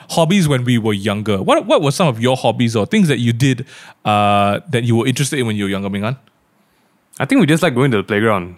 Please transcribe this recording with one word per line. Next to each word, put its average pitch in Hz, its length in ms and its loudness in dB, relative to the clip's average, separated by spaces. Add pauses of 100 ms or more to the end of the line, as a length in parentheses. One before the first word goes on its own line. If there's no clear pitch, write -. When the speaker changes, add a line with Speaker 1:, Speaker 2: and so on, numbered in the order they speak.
(120)
Speaker 1:
hobbies 170 360 2
when 127 160 0
we 123 140 2
were 107 160 0
younger. 101 480 -2
What, 262 240 0
what 254 160 2
were 139 100 0
some 175 160 0
of 113 120 -4
your 123 160 2
hobbies 120 400 -2
or 101 100 0
things 208 220 2
that 127 100 0
you 117 140 0
did, 127 340 0 (380)
uh, 104 560 2 (100)
that 120 140 -2
you 117 120 2
were 113 100 0
interested 135 320 -2
in 120 80 -2
when 107 100 -4
you 101 80 -4
were 98 60 -4
younger, 98 200 -6
Ming 98 120 -6
Han? 123 140 -4 (1000)
Speaker 2:
I 123 60 0
think 269 160 2
we 170 60 4
just 151 160 2
like 127 120 0
going 135 180 2
to 110 60 0
the 95 60 -2
playground. 101 540 -2